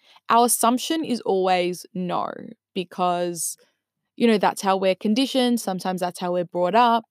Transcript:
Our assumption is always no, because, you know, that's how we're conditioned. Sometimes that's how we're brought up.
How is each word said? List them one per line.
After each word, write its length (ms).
Our 160
assumption 600
is 160
always 720
no, 380
because, 840
you 100
know, 100
that's 240
how 140
we're 200
conditioned. 680
Sometimes 400
that's 180
how 140
we're 100
brought 320
up. 360